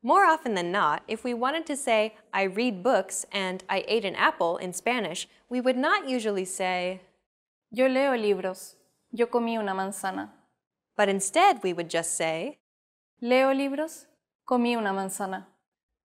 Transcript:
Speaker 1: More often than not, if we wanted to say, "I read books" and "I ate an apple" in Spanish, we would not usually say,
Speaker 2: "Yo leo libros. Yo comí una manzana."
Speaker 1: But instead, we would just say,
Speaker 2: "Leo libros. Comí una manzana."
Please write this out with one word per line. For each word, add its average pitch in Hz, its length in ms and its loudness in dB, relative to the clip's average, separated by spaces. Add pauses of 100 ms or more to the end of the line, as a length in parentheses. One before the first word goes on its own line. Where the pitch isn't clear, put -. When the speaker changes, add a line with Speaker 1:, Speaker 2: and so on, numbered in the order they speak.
Speaker 1:
More 339 220 6
often 320 300 2
than 175 160 0
not, 175 380 2
if 220 160 -6
we 247 100 -2
wanted 277 320 -2
to 285 100 -4
say, 220 380 0 (180)
"I 196 100 0
read 190 420 -2
books" 190 480 0
and 185 360 -4
"I 190 200 -2
ate 214 160 0
an 185 100 -4
apple" 190 440 2
in 180 140 -8
Spanish, 208 540 -4 (220)
we 247 120 -2
would 247 160 2
not 311 320 0
usually 214 360 -2
say, 185 560 -4 (720)
Speaker 2:
"Yo 247 160 2
leo 262 280 2
libros. 196 640 -2 (340)
Yo 233 160 0
comí 233 320 0
una 202 140 -2
manzana." 190 580 -4 (640)
Speaker 1:
But 202 140 4
instead, 262 560 4
we 180 80 0
would 165 180 -4
just 165 240 -2
say, 165 440 -4 (600)
Speaker 2:
"Leo 254 320 4
libros. 277 540 -4 (420)
Comí 240 280 2
una 208 160 -2
manzana." 190 540 -6 (580)